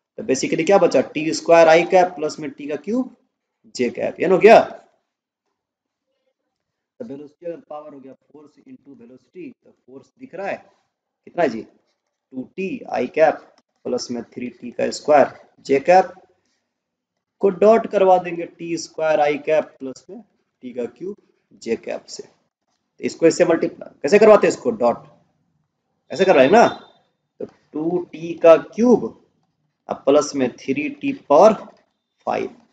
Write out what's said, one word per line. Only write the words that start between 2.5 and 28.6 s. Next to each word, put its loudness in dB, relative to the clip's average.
T -18
का -8
cube -8
j -4
cap, -8
ये -2
हो 2
गया। 8
तो -14
velocity -20
अगर -12
power -16
हो -20
गया -20
force -20
into -20
velocity, -20
तो -20
force -20
दिख -20
रहा -12
है -10
कितना -4
है 0
जी? -10
टू -20
T -10
I -4
cap 2
plus -8
में -10
थ्री -16
टी -20
का -6
square 2
j 0
cap 2
को 2
डॉट 4
करवा 2
देंगे -6
T -10
स्क्वायर -4
आई 0
cap -2
plus -14
में -18
टी -16
का -8
cube -16
j -6
cap -12
से। -18
तो -20
इसको 0
इससे 2
मल्टीप्लाई -4
कैसे 2
करवाते 6
हैं 0
इसको? -6
डॉट -2
ऐसे 0
कर 4
रहे 6
हैं 2
ना, 6
तो -10
टू -8
टी -12
का 6
क्यूब 0